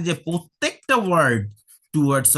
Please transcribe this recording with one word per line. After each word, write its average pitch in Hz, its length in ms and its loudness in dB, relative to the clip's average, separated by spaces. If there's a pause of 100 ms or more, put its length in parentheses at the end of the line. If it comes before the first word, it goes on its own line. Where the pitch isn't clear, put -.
যে 165 60 -2 (120)
প্রত্যেকটা - 720 -4 (100)
ওয়ার্ড 139 360 2 (500)
টু 156 160 0
ওয়ার্ডস 135 300 2